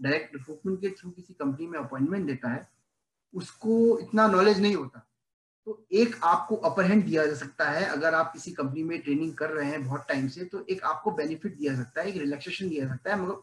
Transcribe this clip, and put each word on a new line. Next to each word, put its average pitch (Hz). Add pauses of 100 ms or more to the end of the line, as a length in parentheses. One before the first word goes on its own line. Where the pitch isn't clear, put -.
direct 151
recruitment 156
के 196
through 180
किसी 180
company 143
में 165
appointment 143
देता 127
है, 123 (680)
उसको 226
इतना 214
knowledge 196
नहीं 202
होता। 131 (580)
तो 220
एक 226
आपको 175
upper 180
hand 196
दिया 156
जा 147
सकता 143
है, 170
अगर 160
आप 165
किसी 160
company 143
में 165
training 147
कर 156
रहे 147
हैं 147
बहुत 139
time 135
से, 170
तो 180
एक 185
आपको 156
benefit 156
दिया 143
जा 127
सकता 135
है, 180
एक 190
रिलैक्सेशन 151
दिया 147
जा 131
सकता 185
है, 196
मगर 185